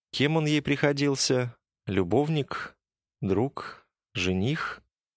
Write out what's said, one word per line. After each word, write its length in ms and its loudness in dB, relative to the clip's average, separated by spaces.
Кем 260 0
он 100 2
ей 140 2
приходился? 920 0
Любовник? 880 0
Друг? 640 -2
Жених? 680 -2